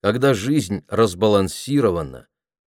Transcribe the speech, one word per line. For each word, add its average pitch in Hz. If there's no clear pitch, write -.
Когда 123
жизнь 104
разбалансирована, 98